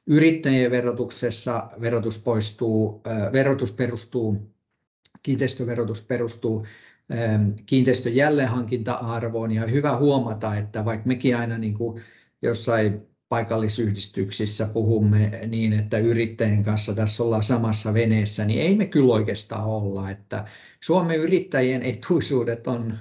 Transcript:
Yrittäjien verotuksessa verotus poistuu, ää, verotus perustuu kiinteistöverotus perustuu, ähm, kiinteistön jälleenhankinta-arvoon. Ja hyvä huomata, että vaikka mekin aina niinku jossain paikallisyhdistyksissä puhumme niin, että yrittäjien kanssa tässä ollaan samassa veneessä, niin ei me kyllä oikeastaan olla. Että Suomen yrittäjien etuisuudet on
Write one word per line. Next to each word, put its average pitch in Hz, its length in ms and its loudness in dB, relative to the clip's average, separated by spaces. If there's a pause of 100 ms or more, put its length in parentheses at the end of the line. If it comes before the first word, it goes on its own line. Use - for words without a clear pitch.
Yrittäjien 147 640 4
verotuksessa 120 1000 -4 (120)
verotus 113 380 -2
poistuu, 110 840 0
ää, 107 260 -2
verotus 131 400 2
perustuu 113 840 -4 (680)
kiinteistöverotus 120 800 -2
perustuu, 113 640 -4 (480)
ähm, 110 340 2 (180)
kiinteistön 127 500 2
jälleenhankinta-arvoon. 120 1400 0
Ja 110 160 0
hyvä 139 300 0
huomata, 117 580 0
että 104 300 -4
vaikka 110 220 -2
mekin 123 300 2
aina 117 200 -4
niinku 113 420 -4 (420)
jossain 110 600 0 (280)
paikallisyhdistyksissä 107 1400 -2
puhumme 107 840 2
niin, 113 260 0
että 107 240 0
yrittäjien 113 640 2
kanssa 107 320 -2
tässä 107 280 -2
ollaan 110 200 0
samassa 110 500 0
veneessä, 107 520 2
niin 107 160 0
ei 185 140 4
me 208 100 2
kyllä 135 280 6
oikeastaan 104 520 -2
olla. 98 440 -4
Että 98 360 -10 (380)
Suomen 165 340 2
yrittäjien 135 680 2
etuisuudet 120 840 -2
on 113 340 -4